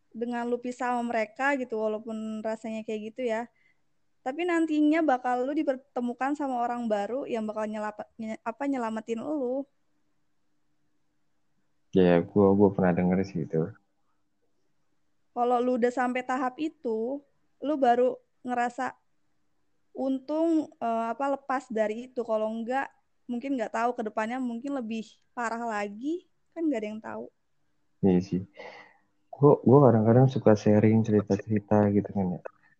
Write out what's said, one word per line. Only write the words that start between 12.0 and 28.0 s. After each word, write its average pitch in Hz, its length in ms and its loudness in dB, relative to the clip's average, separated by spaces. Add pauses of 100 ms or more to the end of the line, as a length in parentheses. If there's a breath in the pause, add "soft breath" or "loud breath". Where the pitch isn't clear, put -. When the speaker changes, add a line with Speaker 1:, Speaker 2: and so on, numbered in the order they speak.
Speaker 2:
gua, 98 320 4
gua 101 180 6
pernah 92 240 2
denger 90 300 2
sih 87 240 -6
itu. 80 240 -2 (1600)
Speaker 1:
Kalau 240 300 0
lu 254 180 0
udah 247 140 2
sampai 247 320 -2
tahap 254 340 -4
itu, 262 640 -6 (400)
lu 285 160 -2
baru 247 400 4 (260)
ngerasa 247 480 -4 (1040)
untung, 294 720 0 (120)
eh, 226 320 -4
apa, 277 240 -4
lepas 262 360 -4
dari 220 380 -2
itu. 254 160 -8
Kalau 220 260 -2
enggak, 233 400 -6 (320)
mungkin 254 320 -6
nggak 214 160 -4
tahu 233 240 0
ke 240 80 -6
depannya 220 320 -4
mungkin 254 400 -6
lebih 220 280 -6 (280)
parah 233 320 -6
lagi, 220 640 -6 (240)
kan 330 160 -2
nggak 240 120 -2
ada 208 100 -6
yang 220 120 -12
tahu. 220 220 -10 (800)